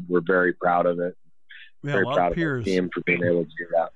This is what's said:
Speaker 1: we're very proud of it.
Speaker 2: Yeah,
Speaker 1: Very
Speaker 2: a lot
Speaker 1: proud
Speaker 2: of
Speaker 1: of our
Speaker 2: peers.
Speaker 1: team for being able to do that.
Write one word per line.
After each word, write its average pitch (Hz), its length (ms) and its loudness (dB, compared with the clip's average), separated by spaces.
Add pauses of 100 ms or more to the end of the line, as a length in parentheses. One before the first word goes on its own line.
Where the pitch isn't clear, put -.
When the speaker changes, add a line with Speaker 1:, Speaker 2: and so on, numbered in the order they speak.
Speaker 1:
we're 90 140 2
very 90 320 2
proud 87 340 2
of 87 140 0
it. 90 160 -4 (640)
Speaker 2:
Yeah, 143 100 -6
Speaker 1:
Very 196 120 2
Speaker 2:
a - 20 0
lot 131 80 -2
Speaker 1:
proud 175 120 4
Speaker 2:
of - 0 -
Speaker 1:
of 175 40 0
our 170 40 -2
Speaker 2:
peers. 147 300 -2
Speaker 1:
team 92 280 0
for 87 80 -6
being 87 240 -2
able 87 200 2
to - 60 -8
do 87 220 -12
that. 82 240 0